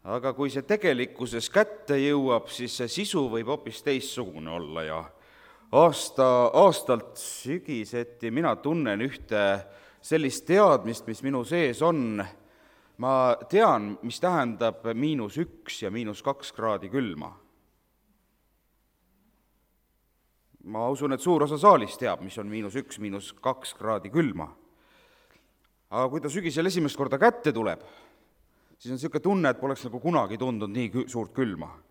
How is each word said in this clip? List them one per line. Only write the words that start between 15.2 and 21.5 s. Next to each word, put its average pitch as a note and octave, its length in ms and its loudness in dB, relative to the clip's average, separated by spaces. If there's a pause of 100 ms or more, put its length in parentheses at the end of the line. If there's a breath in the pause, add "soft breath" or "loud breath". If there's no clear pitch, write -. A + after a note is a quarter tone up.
üks - 440 -10
ja F#2+ 80 -4
miinus G#2+ 320 -8
kaks - 280 -4
kraadi G2+ 380 -4
külma. F2+ 400 -4 (3500)
Ma A2 240 -2
usun, C3+ 220 -2
et C3 80 -10
suur E3+ 180 4
osa D3 160 0